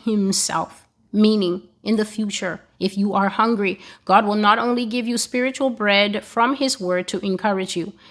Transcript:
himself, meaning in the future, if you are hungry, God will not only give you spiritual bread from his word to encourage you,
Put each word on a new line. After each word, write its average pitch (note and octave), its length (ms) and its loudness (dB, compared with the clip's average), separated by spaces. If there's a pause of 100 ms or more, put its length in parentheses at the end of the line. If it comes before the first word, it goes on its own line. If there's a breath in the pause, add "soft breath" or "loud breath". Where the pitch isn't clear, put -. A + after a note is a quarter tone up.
himself, G3 840 -2 (240)
meaning G#3 500 2 (220)
in G#3+ 120 0
the G#3+ 80 0
future, G3+ 580 -6 (180)
if G3 160 -2
you G3+ 160 0
are G3 160 0
hungry, G3+ 500 0 (260 loud breath)
God G#3 220 4
will G#3 80 0
not G#3+ 240 4
only A#3+ 280 -2
give A3+ 200 -4
you A#3 120 -2
spiritual C4 520 -2
bread G#3 540 2
from B3 320 0
his C4+ 240 -2
word F3+ 280 -2
to G3 160 -6
encourage F#3+ 520 -2
you, F3 160 -6 (180 loud breath)